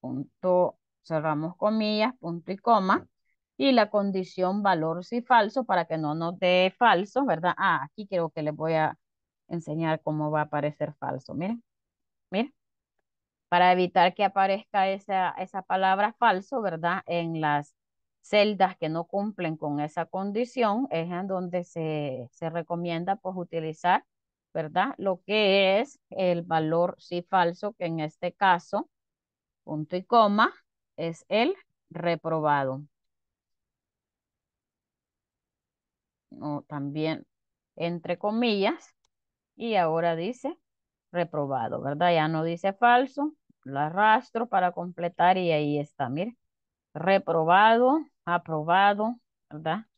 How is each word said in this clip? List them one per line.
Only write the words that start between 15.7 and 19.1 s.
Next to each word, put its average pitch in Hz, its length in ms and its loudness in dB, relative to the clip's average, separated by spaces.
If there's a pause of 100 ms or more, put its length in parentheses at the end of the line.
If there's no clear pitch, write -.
falso, 220 420 2
¿verdad? 175 440 -2
En 165 360 -2
las 147 340 0 (460)
celdas 202 560 2
que 156 120 -4
no 165 160 -4
cumplen 196 520 -4